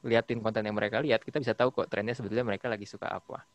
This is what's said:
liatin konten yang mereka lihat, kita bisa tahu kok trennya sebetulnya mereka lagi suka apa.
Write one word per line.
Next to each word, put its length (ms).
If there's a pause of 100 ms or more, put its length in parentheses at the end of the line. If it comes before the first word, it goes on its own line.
liatin 340
konten 240
yang 140
mereka 260
lihat, 200
kita 200
bisa 140
tahu 180
kok 160
trennya 240
sebetulnya 320
mereka 240
lagi 160
suka 200 (120)
apa. 240 (120)